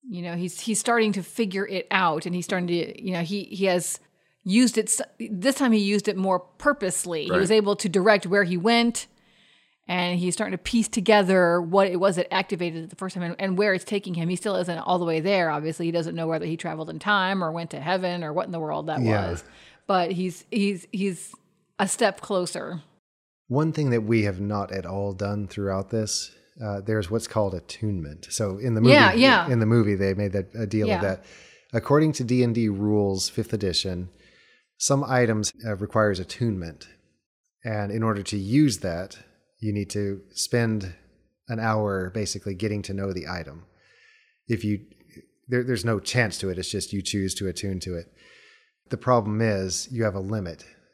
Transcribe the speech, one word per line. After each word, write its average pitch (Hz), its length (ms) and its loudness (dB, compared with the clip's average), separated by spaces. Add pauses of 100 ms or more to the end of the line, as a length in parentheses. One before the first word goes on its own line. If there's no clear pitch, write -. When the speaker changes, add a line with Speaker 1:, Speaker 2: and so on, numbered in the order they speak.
Speaker 1:
You 175 140 -8
know, 175 140 -8
he's, 175 240 -6
he's 220 200 -2
starting 226 320 2
to 196 100 -4
figure 196 460 -4
it 190 220 -6
out, 170 340 2
and 175 100 -4
he's 180 120 -4
starting 180 220 -2
to, 175 360 -4
you 185 80 -4
know, 170 100 -2
he, 196 220 -4
he 190 220 -2
has 180 340 0 (420)
used 226 360 4
it 214 100 0
s-, - 140 0 (280)
this 214 260 0
time 254 160 4
he 220 80 6
used 202 280 2
it 190 80 -2
more 185 240 0
purposely. 180 840 -2
He 170 60 -4
Speaker 2:
Right. 180 100 2
Speaker 1:
was 185 100 2
able 202 260 4
to 202 140 -4
direct 196 360 4
where 202 180 4
he 180 120 0
went, 233 500 2 (840)
and 180 300 0
he's 175 160 0
starting 190 220 -4
to - 60 -10
piece - 260 0
together 185 720 4
what 190 280 4
it 180 100 -2
was 190 180 2
that 175 160 -2
activated 170 520 -4
it 165 60 -16
the 175 60 -18
first 185 180 -8
time 175 100 -6
and, 170 140 -6
and 190 200 -2
where 202 160 2
it's 180 100 -4
taking 196 300 -4
him. 170 140 -2
He 180 80 0
still 202 200 -2
isn't 175 220 -2
all 180 200 0
the 175 60 0
way 160 160 0
there, 180 300 2
obviously. 156 360 -4
He 165 60 -2
doesn't 170 220 -2
know 165 140 -4
whether 165 180 -2
he 160 100 -4
traveled 160 340 -8
in 160 100 -10
time 196 420 0
or 160 100 -2
went 170 180 -8
to 147 100 -10
heaven 175 420 -2
or 151 100 -6
what 170 140 -2
in 190 60 -10
the 165 80 -6
world 156 260 -6
that 151 160 -4
Speaker 3:
Yeah. 104 280 2
Speaker 1:
was. 85 140 -8 (440)
But 180 240 2
he's, 180 400 -6
he's, 202 400 0
he's 190 420 -4 (460)
a 190 80 2
step 202 320 0
closer. 170 640 -4 (680)
Speaker 3:
One 151 240 2
thing 151 180 0
that 117 120 2
we 110 200 4
have 98 180 0
not 101 320 -4
at 95 140 -6
all 98 260 -4
done 101 360 -4
throughout 98 420 -4
this, 110 400 -2 (340)
uh, 101 160 -6
there's 101 300 -2
what's 110 160 -2
called 101 260 0
attunement. 85 800 -6
So 98 280 -4
in 117 160 0
the 110 60 2
movie, 175 140 10
Speaker 1:
Yeah, 233 200 10
yeah. 233 360 6
Speaker 3:
in 120 80 4
the 110 80 4
movie, 107 300 6
they 98 180 2
made 98 180 -2
that, 95 220 -4
a 110 100 -6
deal 107 220 0
Speaker 1:
Yeah. 104 100 2
Speaker 3:
of 87 60 -2
that. 95 220 -2 (480)
According 147 400 4
to 131 120 -4
D 123 200 4
and 117 100 2
D 117 140 2
rules, 101 600 2
fifth - 240 -4
edition, 92 580 -2 (680)
some 139 260 2
items, 117 480 2 (140)
uh, 107 100 -2
requires 104 440 2
attunement. 90 680 -4 (800)
And 107 260 -4
in 110 140 -2
order 104 180 0
to 104 160 -6
use 113 400 2
that, 90 400 -6 (420)
you 107 120 -2
need 101 180 -2
to 101 300 -4 (120)
spend 110 600 -2 (540)
an 113 120 -6
hour 104 500 0
basically 101 440 -6
getting 101 280 -4
to 98 120 -8
know 98 180 -4
the 90 160 -8
item. 85 360 -10 (840)
If 104 160 -4
you, 104 160 -2 (680)
there, 123 140 0
there's 120 220 -2
no 110 160 0
chance 113 380 0
to 98 100 -4
it. 90 100 -4
It's 90 120 -6
just - 220 -6
you 101 80 -2
choose 95 360 -2
to 98 120 -4
attune 92 320 -4
to 90 160 -8
it. 82 100 -10 (840)
The 120 60 -4
problem 110 440 2
is 95 520 -2
you 113 120 -2
have 101 120 0
a 98 40 -4
limit, 95 440 -6 (300)